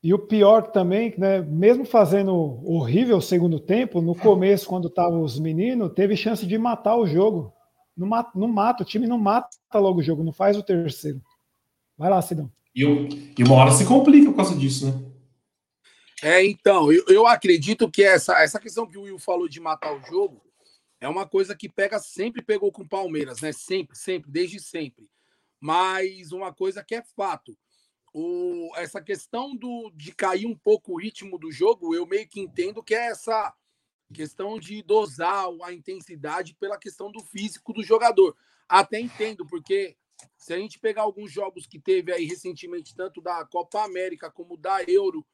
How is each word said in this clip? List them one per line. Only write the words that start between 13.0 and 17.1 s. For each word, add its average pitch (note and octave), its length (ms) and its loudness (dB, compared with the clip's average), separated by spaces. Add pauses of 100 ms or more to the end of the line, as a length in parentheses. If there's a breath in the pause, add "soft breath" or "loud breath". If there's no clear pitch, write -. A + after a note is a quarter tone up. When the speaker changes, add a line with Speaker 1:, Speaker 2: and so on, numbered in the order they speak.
Speaker 2:
e B2 60 4
uma B2+ 120 8
hora C3 160 8
se F#3 140 4
complica C#4 440 8
por - 80 0
causa F3 180 0
disso, C3+ 300 -2
né? - 180 -4 (1200)
Speaker 3:
É, F3+ 220 6
então, F#3+ 460 4
eu, F3+ 180 6
eu G#3+ 180 8